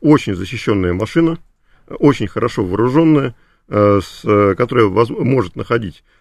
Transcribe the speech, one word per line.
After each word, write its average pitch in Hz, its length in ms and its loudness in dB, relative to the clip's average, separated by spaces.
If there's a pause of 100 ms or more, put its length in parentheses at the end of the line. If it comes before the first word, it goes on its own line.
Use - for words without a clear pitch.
очень 143 340 2
защищённая 92 580 -2
машина, 165 460 -2 (480)
э, - 80 -16
очень 127 320 0
хорошо 113 360 -4
вооружённая, 127 720 2 (340)
э, 101 360 2
с, - 220 -18
э, 104 300 2
которая 120 300 2
воз-, 101 240 0
может 127 460 -2
находить 113 480 -6 (180)